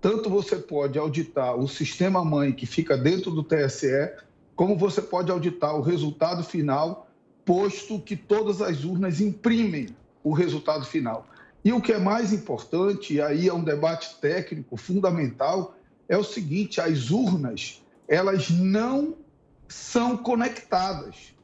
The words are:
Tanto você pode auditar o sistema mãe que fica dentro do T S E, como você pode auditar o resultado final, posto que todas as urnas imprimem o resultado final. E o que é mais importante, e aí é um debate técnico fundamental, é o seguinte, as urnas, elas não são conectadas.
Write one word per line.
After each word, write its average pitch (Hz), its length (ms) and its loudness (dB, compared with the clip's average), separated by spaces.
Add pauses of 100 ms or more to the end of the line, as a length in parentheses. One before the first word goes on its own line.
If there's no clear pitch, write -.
Tanto 214 280 2
você 196 280 0
pode 143 420 -2
auditar 143 580 -2
o 127 100 0
sistema 180 560 0
mãe 143 300 2
que 127 140 -6
fica 160 280 0
dentro 165 360 2
do 160 120 -2
T 156 140 0
S 139 300 0
E, 139 280 0 (400)
como 190 220 2
você 190 240 2
pode 180 320 -2
auditar 170 420 0
o 151 60 0
resultado 160 640 0
final, 151 640 -2 (340)
posto 196 560 0
que - 160 -8
todas 208 460 0
as 165 240 -2
urnas 175 360 -2
imprimem 208 680 0 (340)
o 151 120 0
resultado 151 500 0
final. 117 420 -4 (380)
E 208 80 6
o 240 80 2
que - 100 -2
é 220 80 4
mais 202 360 2
importante, 180 800 -2
e 143 80 2
aí 151 260 2
é 175 60 0
um 170 100 -2
debate 160 560 -2
técnico 151 560 -4
fundamental, 170 1000 0 (320)
é 180 120 2
o 208 60 2
seguinte, 185 580 -4
as 147 280 0
urnas, 170 720 0 (240)
elas 185 440 2
não 226 640 2 (540)
são 240 500 -2
conectadas. 208 1300 -4